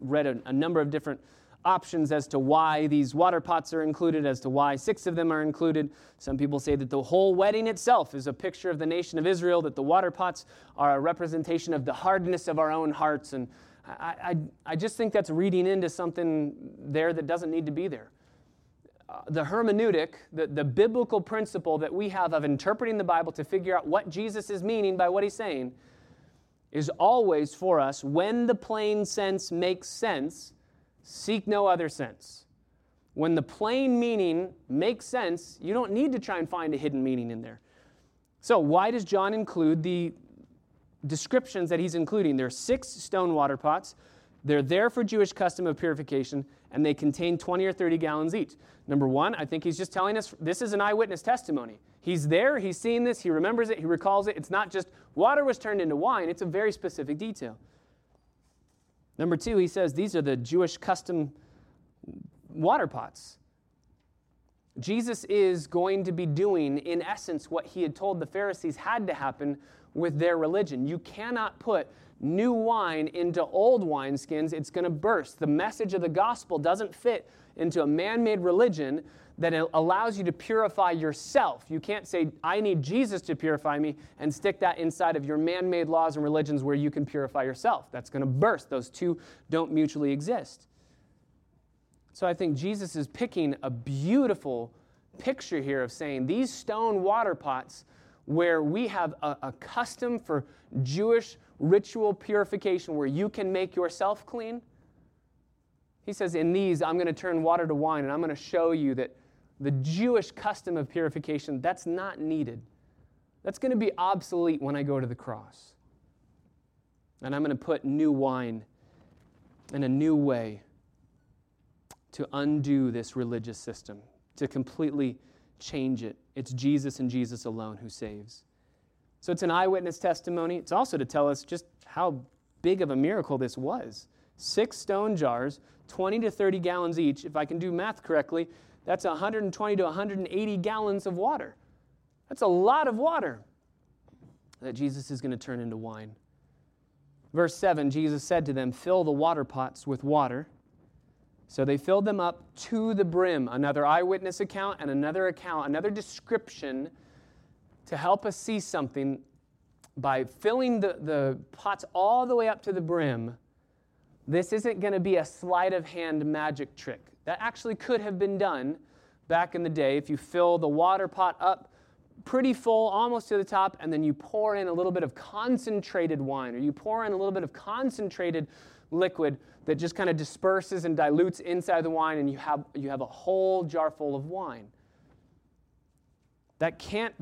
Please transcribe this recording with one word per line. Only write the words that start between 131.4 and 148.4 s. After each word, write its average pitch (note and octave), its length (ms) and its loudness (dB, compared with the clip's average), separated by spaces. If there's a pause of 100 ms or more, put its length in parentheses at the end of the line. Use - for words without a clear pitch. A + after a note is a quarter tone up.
just E3+ 220 -10 (180)
how D3+ 400 -4 (380)
big F#3+ 180 2
of E3 80 0
a C3+ 80 0
miracle D3+ 400 0
this B2+ 220 -4
was. C3 500 -8 (300)
Six - 400 -2
stone G#3 360 -2
jars, C3+ 460 0 (260)
twenty G3 340 -2
to A3 100 0
thirty G3 280 2
gallons F3 400 0
each. C#3+ 280 0
If D#3 100 -6
I D3+ 80 0
can D#3+ 140 -6
do F3 120 -2
math F3+ 320 -4
correctly, E3 460 0 (380)
that's F#3 180 0
a E3+ 100 0
hundred G#3 300 -2
and F#3 80 -2
twenty G#3 240 -2
to F#3 100 2
a D#3+ 60 -2
hundred G3 240 -4
and F#3+ 140 -4
eighty G#3 260 -2
gallons G3+ 500 -2
of F3+ 120 -4
water. B3+ 360 -2 (760)
That's - 100 -6
a A#3+ 60 4
lot A3 420 6
of A3+ 80 0
water A3+ 460 0 (1200)
that B2+ 100 -8
Jesus C3+ 380 -6
is C3 100 -8
gonna B2+ 160 -4
turn A#2+ 240 -8
into A2+ 160 -6
wine. A2 400 -12 (1200)
Verse E3+ 200 2
seven, D3+ 360 2
Jesus D3 340 0
said E3+ 220 0